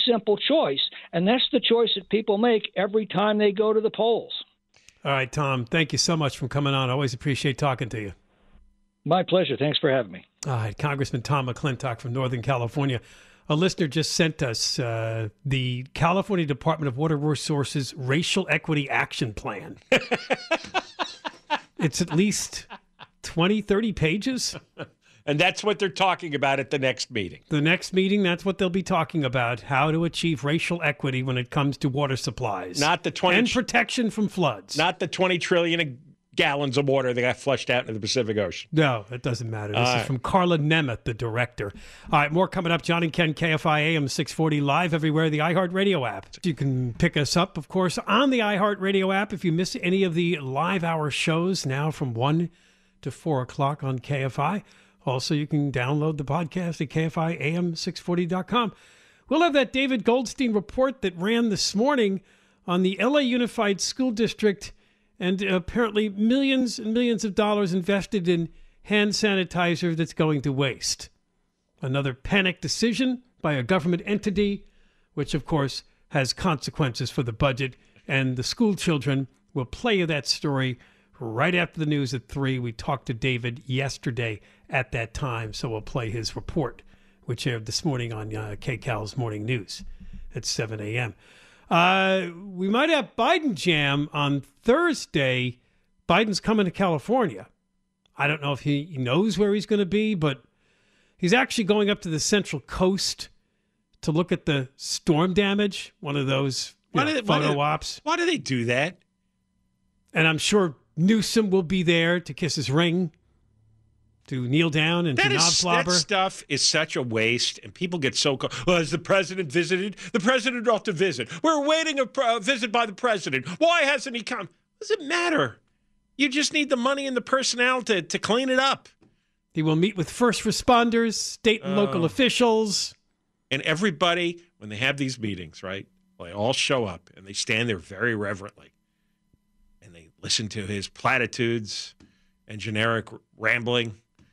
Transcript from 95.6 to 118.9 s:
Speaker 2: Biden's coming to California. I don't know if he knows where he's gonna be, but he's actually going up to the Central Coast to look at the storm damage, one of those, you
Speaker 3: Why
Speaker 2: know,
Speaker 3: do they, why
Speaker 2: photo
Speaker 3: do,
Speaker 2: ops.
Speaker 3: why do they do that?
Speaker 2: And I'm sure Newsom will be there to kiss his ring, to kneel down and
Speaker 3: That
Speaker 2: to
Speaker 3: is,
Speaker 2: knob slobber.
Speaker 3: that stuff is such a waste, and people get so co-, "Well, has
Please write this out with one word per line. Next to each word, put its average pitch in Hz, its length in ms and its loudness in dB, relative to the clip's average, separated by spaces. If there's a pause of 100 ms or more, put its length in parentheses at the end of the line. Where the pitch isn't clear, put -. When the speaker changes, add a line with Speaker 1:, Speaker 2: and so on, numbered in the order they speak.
Speaker 2:
Biden's 208 340 4
coming 208 240 2
to 170 60 -2
California. 175 760 0 (720)
I 139 100 0
don't 151 140 -2
know 143 100 -2
if 131 100 -6
he 147 380 -2
knows 156 380 2
where 202 160 2
he's 208 120 -2
gonna 202 200 0
be, 214 280 0
but 151 300 -2 (760)
he's 175 160 0
actually 247 300 2
going 208 260 2
up 208 120 -2
to 175 80 -8
the 156 100 -2
Central 190 400 0
Coast - 720 -2 (720)
to 160 100 -2
look 170 220 0
at - 120 -2
the 139 300 0
storm 175 580 0
damage, 202 680 0
one 143 160 -4
of 135 100 0
those, 135 480 -2 (160)
you - 80 -2
Speaker 3:
Why 269 60 4
Speaker 2:
know, 302 60 0
Speaker 3:
do 269 100 0
they, - 0 -
why 160 180 2
Speaker 2:
photo 147 140 2
Speaker 3:
do, 143 80 0
Speaker 2:
ops. 151 420 -2
Speaker 3:
why 320 140 0
do 349 80 0
they 339 120 2
do 127 280 -2
that? 135 320 0 (1160)
Speaker 2:
And 160 140 4
I'm 156 120 2
sure 185 360 2 (220)
Newsom 208 540 4
will 190 120 4
be 180 200 0
there 170 360 4
to 156 140 -10
kiss 151 220 -4
his 131 140 -2
ring, 170 420 2 (1160)
to 127 200 -6
kneel 156 220 2
down 160 380 2
and 131 100 0
Speaker 3:
That 403 120 4
Speaker 2:
to 403 60 2
Speaker 3:
is, - 60 2
Speaker 2:
knob 170 100 4
slobber. 170 400 2
Speaker 3:
that 180 60 4
stuff 190 500 0
is 139 180 0
such 156 300 0
a 156 60 0
waste, 117 640 0
and 104 100 -18
people 175 260 -4
get 131 160 0
so 139 220 0
co-, 135 120 -4 (180)
"Well, 180 100 6
has 156 140 -2